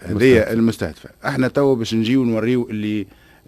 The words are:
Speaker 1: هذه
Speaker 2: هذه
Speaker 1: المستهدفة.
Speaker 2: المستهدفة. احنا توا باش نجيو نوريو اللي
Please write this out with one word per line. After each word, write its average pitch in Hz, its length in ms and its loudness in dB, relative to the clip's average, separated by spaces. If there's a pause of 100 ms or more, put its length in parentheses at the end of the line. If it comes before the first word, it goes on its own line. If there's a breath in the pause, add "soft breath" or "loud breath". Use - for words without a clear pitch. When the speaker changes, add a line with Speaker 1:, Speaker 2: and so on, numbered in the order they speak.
Speaker 1:
هذه 87 100 -8
Speaker 2:
هذه 104 40 -2
Speaker 1:
المستهدفة. 113 360 4
Speaker 2:
المستهدفة. 113 580 -2 (160)
احنا 131 220 0
توا 139 260 2
باش 113 200 -4
نجيو 120 300 0
نوريو 117 460 -2
اللي 107 360 -4 (420 soft breath)